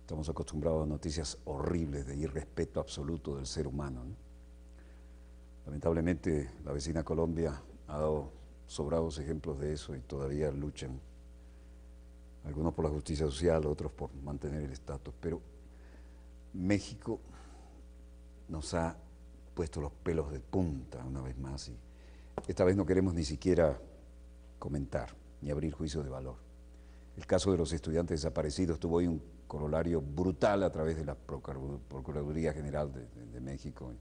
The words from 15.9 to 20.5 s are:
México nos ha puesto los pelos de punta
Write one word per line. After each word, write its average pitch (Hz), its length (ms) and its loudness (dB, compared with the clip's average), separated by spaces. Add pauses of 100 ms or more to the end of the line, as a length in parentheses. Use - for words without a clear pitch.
México 101 680 0 (1300)
nos 78 240 -4
ha 82 240 4 (580)
puesto 80 260 0
los 71 100 0
pelos 80 400 0
de 69 80 -4
punta 67 680 0